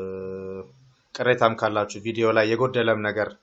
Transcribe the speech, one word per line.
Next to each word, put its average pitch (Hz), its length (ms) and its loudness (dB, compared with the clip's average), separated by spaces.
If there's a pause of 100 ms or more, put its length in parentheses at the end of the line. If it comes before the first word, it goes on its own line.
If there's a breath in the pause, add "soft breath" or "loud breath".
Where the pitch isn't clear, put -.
(1160)
ቅሬታም 120 400 4
ካላችሁ 107 460 -2
ቪዲዮ 113 280 0
ላይ 110 180 6
የጎደለም 117 540 2
ነገር 104 280 -2 (140)